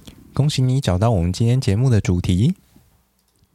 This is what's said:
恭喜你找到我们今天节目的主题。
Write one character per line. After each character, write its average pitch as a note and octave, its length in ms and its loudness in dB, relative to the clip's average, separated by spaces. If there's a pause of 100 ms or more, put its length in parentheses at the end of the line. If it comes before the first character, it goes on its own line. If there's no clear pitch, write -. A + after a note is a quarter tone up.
(320)
恭 C#3 160 0
喜 C3+ 140 -2
你 C3 180 0
找 F2+ 160 -2
到 G#2+ 140 0
我 G2+ 100 0
们 F2 120 0
今 A#2 140 -2
天 B2 140 2
节 G2 160 0
目 C3 140 0
的 G#2+ 100 4
主 F2+ 200 0
题。 G#2 340 0 (1000)